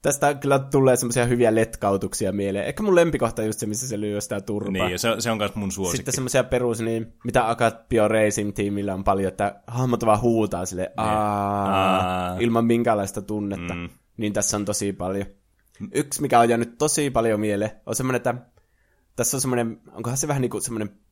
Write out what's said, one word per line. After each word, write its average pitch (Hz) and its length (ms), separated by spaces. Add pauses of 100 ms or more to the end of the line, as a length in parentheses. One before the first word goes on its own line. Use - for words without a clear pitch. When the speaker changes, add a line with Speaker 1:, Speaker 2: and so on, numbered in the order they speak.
Speaker 1:
Tästä 143 320
kyllä 135 260
tulee 135 360
semmosia 120 300
hyviä 120 300
letkautuksia 101 760
mieleen. 98 340
Ehkä 143 180
mun 196 120
lempikohta 135 460
on 107 40
just 107 140
se, 113 60
missä 104 220
se 107 140
lyö 104 200
sitä 101 200
turpaa. 101 300
Speaker 2:
Niin, 92 280
se, 117 100 (100)
se 117 120
on 110 80
kans 101 160
mun 101 160
suosikki. 92 260
Speaker 1:
Sitten 123 160
semmosia 127 300
perus, 120 380
niin, 113 320 (100)
mitä 120 260
Agapio 117 580
Racing 107 460
Teamillä 101 400
on 95 100
paljon, 98 240
että 101 400
hahmot 120 380
vaan 107 160
huutaa 110 440
silleen, 92 220 (100)
Speaker 2:
Niin. - 100
Speaker 1:
"Aa", 101 920 (300)
Speaker 2:
Aa. 90 100
Speaker 1:
ilman 117 260
minkäänlaista 117 560
tunnetta. 98 520
Speaker 2:
Mm. 87 160 (280)
Speaker 1:
Niin 107 160
tässä 104 240
on 101 80
tosi 101 280
paljon. 98 320 (680)
Yksi, 147 280
mikä 127 180
on 117 100
jäänyt 117 280
tosi 151 320
paljon 113 300
mieleen, 107 320 (140)
on 117 100
semmonen, 127 220
että 123 180 (800)
tässä 120 220
on 123 40
semmonen, 120 400 (100)
onkohan 120 260
se 156 100
vähän 139 140
niinku 113 180
semmonen 107 300 (220)